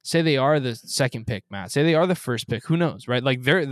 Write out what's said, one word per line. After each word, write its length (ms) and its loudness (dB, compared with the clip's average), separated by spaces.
say 200 0
they 140 2
are 240 4
the 140 -2
second 520 -4
pick, 240 -6
Matt, 220 -10
say 120 2
they 100 4
are 120 4
the 80 0
first 340 -6
pick, 180 -6
who 100 0
knows, 320 -2
right? 140 0
Like, 200 0
they're, 300 2